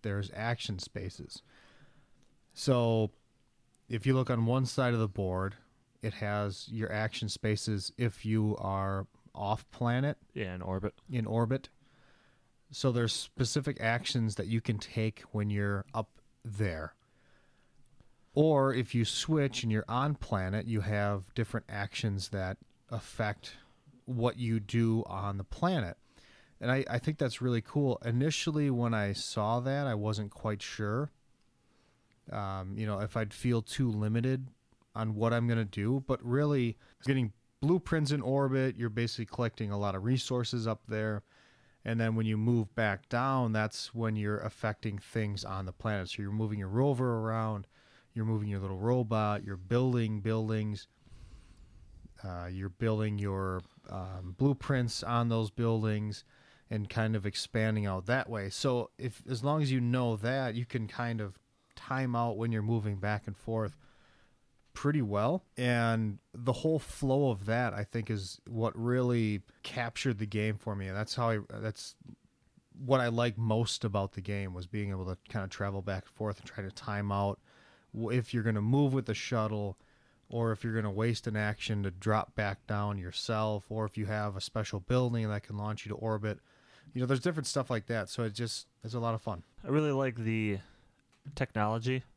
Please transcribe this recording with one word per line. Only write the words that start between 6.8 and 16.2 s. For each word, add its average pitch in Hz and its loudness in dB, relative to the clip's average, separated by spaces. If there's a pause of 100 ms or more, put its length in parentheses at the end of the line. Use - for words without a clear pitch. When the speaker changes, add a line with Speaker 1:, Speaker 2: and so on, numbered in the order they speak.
Speaker 1:
action 107 -2
spaces 107 -2
if 120 -2
you 107 2
are 98 -2 (260)
off 104 -2
planet. 123 0 (160)
Speaker 2:
Yeah, 95 -4
in 90 -6
orbit. 95 -2 (160)
Speaker 1:
In 117 0
orbit. 117 0 (1000)
So 131 2
there's 117 2
specific - -2
actions 113 0
that 90 -4
you 113 0
can 107 0
take - -4 (100)
when 104 0
you're 101 0
up - -6 (240)